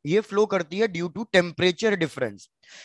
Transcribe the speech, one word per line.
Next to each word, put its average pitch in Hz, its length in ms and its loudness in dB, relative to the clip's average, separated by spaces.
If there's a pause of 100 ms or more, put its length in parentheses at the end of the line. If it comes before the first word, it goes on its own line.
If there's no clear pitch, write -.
ये 180 160 2
फ्लो 208 240 0
करती 185 340 -4
है 226 80 2
due 175 240 -4
to 214 140 -8 (100)
temperature 180 640 2
difference। 131 520 -4 (360)